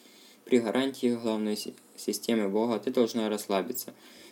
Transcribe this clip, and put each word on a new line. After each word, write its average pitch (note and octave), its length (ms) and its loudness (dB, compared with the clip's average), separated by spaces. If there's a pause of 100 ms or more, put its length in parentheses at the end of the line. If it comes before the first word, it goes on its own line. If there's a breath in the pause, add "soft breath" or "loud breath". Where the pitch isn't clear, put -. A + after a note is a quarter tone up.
(460 loud breath)
При B2 140 4
гарантии B2 560 0
главной A2 420 0
си-, - 160 -8 (240)
системы G#2+ 520 0
бога A2 280 2
ты B2+ 140 -4
должна A2+ 380 2
расслабиться. G2+ 640 -2 (360 loud breath)